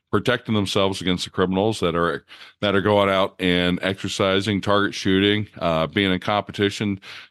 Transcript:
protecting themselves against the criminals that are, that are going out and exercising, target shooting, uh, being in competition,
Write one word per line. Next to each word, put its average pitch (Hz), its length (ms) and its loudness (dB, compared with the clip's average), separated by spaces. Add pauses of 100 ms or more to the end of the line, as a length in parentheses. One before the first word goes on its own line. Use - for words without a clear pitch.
(120)
protecting 117 420 0
themselves 98 480 0
against 90 240 -2
the - 60 -12
criminals 98 480 0
that 85 160 0
are, 85 280 -2 (380)
that 101 140 2
are 98 60 2
going 101 280 4
out 95 300 0
and 90 420 2
exercising, 98 800 0
target 101 320 0
shooting, 101 640 2
uh, 80 300 0
being 95 260 0
in 90 60 -2
competition, 101 840 -2 (300)